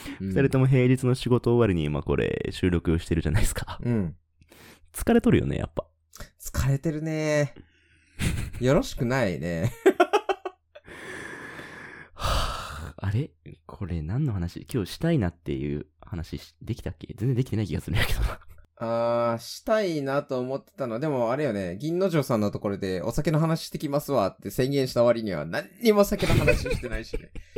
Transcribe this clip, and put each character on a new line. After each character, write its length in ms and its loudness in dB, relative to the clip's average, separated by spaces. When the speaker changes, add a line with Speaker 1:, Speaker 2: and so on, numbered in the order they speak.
Speaker 1:
う 60 -6
ん。 40 -4
Speaker 2:
二 40 -2
人 160 4
と 100 2
も 80 6
平 200 6
日 180 4
の 100 4
仕 140 -2
事 260 4
終 40 6
わ 80 6
り 80 4
に 80 2
今 180 0
こ 140 0
れ 360 0
収 180 2
録 300 2
し 80 -8
て 60 0
る 80 2
じ 80 0
ゃ 20 0
な 80 4
い 20 2
で 60 6
す 80 -2
か。 260 -8
Speaker 1:
う 80 -2
ん。 260 0
Speaker 2:
疲 200 2
れ 80 6
と 100 4
る 80 8
よ 60 0
ね、 120 -2
や 80 -4
っ 80 -8
ぱ。 140 -4
Speaker 1:
疲 300 -2
れ 100 2
て 120 -2
る 100 -4
ね。 520 0
よ 140 4
ろ 100 4
し 120 -10
く 100 -2
な 220 0
い 120 -4
ね。 380 -2
Speaker 2:
<laughs> 60 -6
は 840 -4
ぁ、 0 -
あ 140 -4
れ？ 200 -2
こ 200 -12
れ 180 -4
何 220 -2
の 80 -2
話？ 380 -6
今 140 0
日 80 -8
し 60 -12
た 120 2
い 60 4
な 120 2
っ 40 -6
て 200 -8
い 220 -4
う 120 -8
話 380 -10
し-、 240 -18
で 140 -6
き 80 -12
た 80 -6
っ 80 -12
け？ 180 -14
全 120 -2
然 60 0
で 80 2
き 60 -14
て 60 -2
な 80 0
い 40 -4
気 60 -6
が 80 -4
す 80 -8
る 80 0
ん 20 4
や 60 4
け 80 2
ど 60 0
な。 200 -2
Speaker 1:
あ 640 0
ー、 20 -8
し 260 -16
た 160 2
い 220 -2
な 180 0
と 180 -4
思 180 -4
っ 60 -12
て 100 -20
た 120 -6
の。 140 -4
で 80 -2
も 240 0
あ 40 0
れ 100 -2
よ 80 0
ね、 260 -4
銀 160 -4
之 160 0
丞 100 2
さ 140 0
ん 60 2
の 100 0
と 80 -6
こ 100 -4
ろ 80 -4
で 240 -4
お 100 -4
酒 200 0
の 80 4
話 240 0
し 80 -12
て 80 -8
き 100 -4
ま 120 0
す 100 -6
わ 180 4
っ 80 -14
て 140 -10
宣 180 0
言 180 2
し 60 -8
た 100 4
割 200 4
に 80 -2
は 140 -2
何 220 -6
に 120 6
も 100 8
酒 240 0
の 80 6
話 340 2
し 100 0
て 100 -8
な 100 -4
い 60 -10
し 120 -8
ね。 140 -14